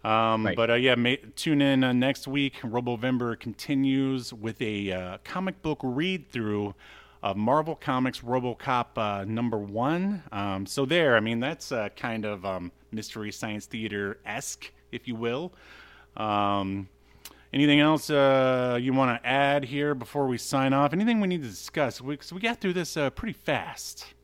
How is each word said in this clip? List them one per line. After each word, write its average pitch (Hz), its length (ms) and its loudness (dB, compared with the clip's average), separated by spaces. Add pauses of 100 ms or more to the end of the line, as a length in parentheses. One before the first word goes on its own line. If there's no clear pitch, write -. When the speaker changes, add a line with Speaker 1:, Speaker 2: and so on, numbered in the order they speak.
Speaker 1:
Um, 110 420 4
Speaker 2:
Right. 92 100 2
Speaker 1:
but, 113 140 4
uh, 117 60 6
yeah, 127 180 6
ma-, 120 220 2 (200)
tune 147 280 2
in, 135 200 4
uh, 127 100 2
next 131 340 0
week. 139 340 -2
Robovember 120 760 -2
continues 135 920 -2
with 110 300 -6
a, 101 300 -2
uh, 92 320 -6
comic 185 400 -6
book 156 180 -2
read-through 120 920 -2 (480)
of 98 120 0
Marvel 143 400 2
Comics 131 460 0
RoboCop, 123 640 0 (100)
uh, 101 300 -2
number 113 320 -2
one. 151 640 -2 (100)
Um, 101 360 -2
so 139 180 -2
there, 147 320 4
I - 20 6
mean, 113 200 0
that's, 147 320 -4
uh, 107 240 -2
kind 113 300 -6
of, 101 200 -6
um, 90 260 -4 (200)
Mystery 107 400 -8
Science 107 340 -8
Theater-esque, 107 1040 -8 (200)
if 117 160 -10
you 120 80 -6
will. 123 360 -4 (640)
Um, 101 720 0 (680)
anything 147 280 6
else, 151 280 4
uh, 131 720 4
you 131 120 0
wanna 127 300 4
add 139 420 2
here 143 280 -2
before 139 340 -2
we 123 100 0
sign 135 360 0
off? 143 200 4
Anything 220 260 2
we 196 80 2
need 175 160 0
to 117 60 -6
discuss? 120 520 -4
We, 139 140 -6
'cause - 160 -16
we 180 80 -10
got 233 220 -4
through 185 120 0
this, 175 220 -4
uh, 143 140 0
pretty - 240 -8
fast. - 800 -6 (100)